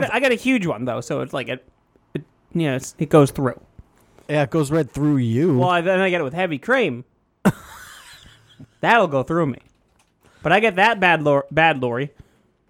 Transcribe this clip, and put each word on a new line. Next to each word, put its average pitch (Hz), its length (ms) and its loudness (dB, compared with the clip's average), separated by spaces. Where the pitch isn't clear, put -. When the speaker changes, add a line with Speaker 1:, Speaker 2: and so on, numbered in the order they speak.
Speaker 1:
sounds - 80 0
Speaker 2:
a, 214 40 -2
I 240 40 -2
got 262 140 0
a - 20 -2
huge 247 320 -2
one 120 180 -4
though, 117 160 -4
so 135 200 -6
it's 131 120 -8
like 127 140 -6
it, 127 180 -10
it, 143 100 -10
you 170 140 0
know, 131 80 0
it's, - 240 -10
it 147 100 -4
goes 147 220 6
through. 131 280 -4
Speaker 3:
Yeah, 147 160 0
it 139 80 -4
goes 151 200 -2
right 156 180 0
through 147 280 0
you. 127 400 2
Speaker 2:
Well, 175 120 2
I, 175 120 2
then 185 200 2
I 190 80 2
get 175 120 0
it - 40 -4
with 170 80 -6
heavy 170 260 -4
cream. 190 460 -2
<laughs> - 1400 -10
That'll 185 260 4
go 135 160 -2
through 160 240 -2
me. 123 120 -6
But 151 80 0
I 196 80 6
get 214 160 0
that 208 240 2
bad 170 240 2
Lor-, 143 280 2
bad 151 300 0
Lori. 127 300 -4